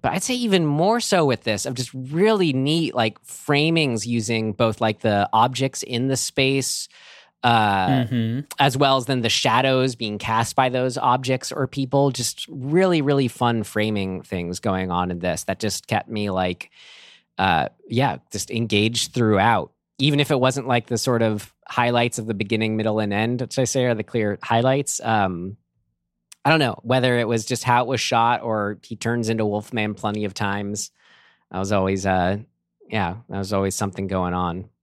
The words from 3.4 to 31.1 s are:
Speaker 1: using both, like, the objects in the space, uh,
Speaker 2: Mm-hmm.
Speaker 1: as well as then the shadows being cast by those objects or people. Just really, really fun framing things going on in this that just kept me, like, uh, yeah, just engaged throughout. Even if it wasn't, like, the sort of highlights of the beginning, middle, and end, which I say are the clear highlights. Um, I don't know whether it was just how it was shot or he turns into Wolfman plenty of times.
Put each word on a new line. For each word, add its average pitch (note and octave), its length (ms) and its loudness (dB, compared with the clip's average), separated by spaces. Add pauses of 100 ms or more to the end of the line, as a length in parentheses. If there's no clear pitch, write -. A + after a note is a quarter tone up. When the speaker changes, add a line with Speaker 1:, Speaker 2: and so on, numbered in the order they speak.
Speaker 1:
using A2+ 480 -2
both, A2+ 280 0
like, A2 180 0
the G#2 340 2
objects B2+ 480 0
in B2 280 -4
the C3+ 80 0
space, - 720 -2 (560)
uh, G#2 440 4
Speaker 2:
Mm-hmm. A#2+ 520 0 (200)
Speaker 1:
as C#3 180 2
well C3+ 200 4
as B2 100 -2
then B2+ 140 0
the A2+ 80 0
shadows C3 680 2
being G#2 240 -6
cast A2+ 360 -2
by C3 140 4
those B2+ 280 -2
objects B2+ 540 0
or C#3 140 -2
people. C#3 460 0
Just - 380 -6
really, E3 520 2
really C3+ 280 2
fun A#2 340 0
framing G2+ 580 -2
things F2+ 380 -6
going F#2+ 320 -2
on F2+ 180 0
in F2 100 -4
this E2+ 260 -2
that F#2+ 140 -4
just - 280 -4
kept - 200 -2
me, G#2 220 -4
like, F#2 400 -4 (680)
uh, E2+ 300 2 (180)
yeah, A2+ 300 0 (140)
just - 200 -8
engaged A2+ 640 0
throughout. G#2+ 560 2 (280)
Even C#3+ 200 2
if C#3+ 100 2
it C#3 100 2
wasn't, B2+ 280 0
like, A#2+ 180 0
the A#2 120 -4
sort A#2 260 0
of G#2+ 280 -2 (160)
highlights A#2+ 520 0
of A2 80 -8
the A2 80 -4
beginning, A2 420 -2
middle, G#2+ 220 0
and G#2 120 -2
end, A#2 300 0
which - 160 -6
I C3 60 2
say B2+ 220 0
are A#2+ 100 2
the G#2+ 80 -6
clear G#2 400 -2
highlights. C3 600 0
Um, F#2+ 540 0 (880)
I C#3+ 60 4
don't D#3+ 80 4
know B2+ 240 0
whether B2 340 2
it A#2 100 0
was A2+ 180 -2
just B2 180 -4
how B2 180 4
it A#2 60 -2
was B2+ 120 -2
shot A#2+ 440 0
or G#2+ 400 -2
he A2+ 120 -12
turns A#2 320 -2
into A2 180 0
Wolfman G#2+ 500 -2
plenty G#2 300 -4
of G2 100 -6
times. G2+ 560 -6 (600)